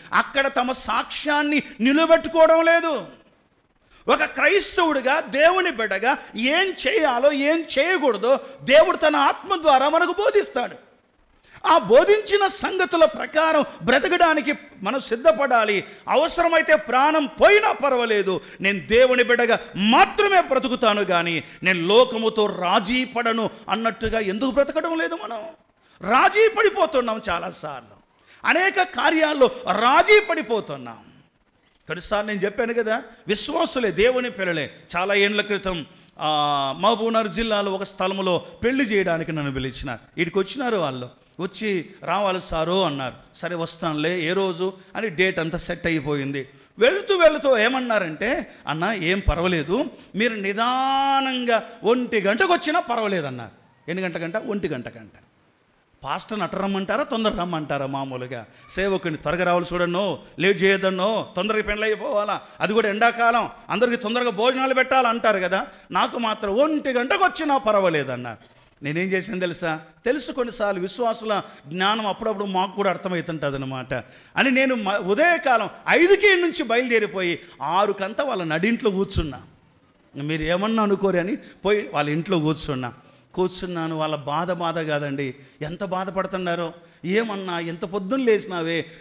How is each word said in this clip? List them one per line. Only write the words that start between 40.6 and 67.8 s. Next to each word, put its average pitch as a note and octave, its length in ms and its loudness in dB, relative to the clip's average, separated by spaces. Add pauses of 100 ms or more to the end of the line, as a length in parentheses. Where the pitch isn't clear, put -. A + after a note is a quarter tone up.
వాళ్ళు, C3 320 -4 (320)
వచ్చి F#3+ 460 -4 (180)
"రావాలి F#3 360 -2
సారు" E3+ 440 0
అన్నారు. C3+ 300 -4 (200)
సరే E3+ 200 -8
వస్తానులే, E3 640 -4
ఏ D#3+ 120 -2
రోజు F#3 400 -2 (240)
అని G#3+ 120 -4
డేట్ F#3 300 0
అంతా E3 200 -2
సెట్ E3+ 280 -6
అయిపోయింది. C#3 600 -4 (300)
వెళుతూ F#4+ 380 2
వెళుతూ D4+ 420 4
ఏమన్నారంటే, A3 920 0 (180)
"అన్న E3 240 -2
ఏం F#3 380 -2
పర్వాలేదు, E3+ 540 0 (300)
మీరు A3+ 200 0
నిదానంగా B3+ 1300 0 (220)
ఒంటి A#3 360 0
గంటకు A#3 320 2
వచ్చినా E4+ 280 0
పర్వాలేదు" G#3+ 460 -2
అన్నారు. B2 240 -10 (400)
ఎన్ని F#3 140 -6
గంటకంట? E3 320 -6
ఒంటి G3 320 -4
గంటకంట. A2+ 420 -10 (960)
పాస్టర్ని D3+ 380 -6
అట్ట E3+ 120 -4
రమ్మంటారా, G3 480 -2
తొందర A3+ 280 -2
రమ్మంటారా? D#3 560 -4
మామూలుగా B2+ 600 -8 (240)
సేవకుని F#3 460 -2
"త్వరగా E3+ 280 -2
రావాలి F3 280 2
చూడన్నో, F3 460 0 (200)
లేట్ F3+ 240 2
చేయొద్దన్నో, F#3+ 760 2
తొందరగా G#3+ 260 -2
పెండ్లు G#3 220 -4
అయిపోవాలా, G#3 560 -2 (200)
అది F#3 120 -6
కూడా G#3+ 160 2
ఎండాకాలం, A#3 600 2 (220)
అందరికీ A#3 260 0
తొందరగా A#3+ 340 -2
భోజనాలు C4 440 0
పెట్టాలి" C4 340 2
అంటారు A3+ 300 2
కదా. F#3 280 -2 (240)
నాకు A3 280 -2
మాత్రం G#3+ 360 -4
"ఒంటి C#4+ 360 0
గంటకు C4 340 0
వచ్చినా D4+ 320 0
పర్వాలేదు" F3+ 560 2